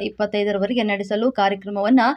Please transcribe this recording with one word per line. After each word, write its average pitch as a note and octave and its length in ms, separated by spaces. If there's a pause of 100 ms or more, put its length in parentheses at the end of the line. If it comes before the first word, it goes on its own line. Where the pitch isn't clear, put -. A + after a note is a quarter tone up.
ಇಪ್ಪತ್ತೈದರವರೆಗೆ G#3 800
ನಡೆಸಲು G#3 480
ಕಾರ್ಯಕ್ರಮವನ್ನ G3+ 680 (180)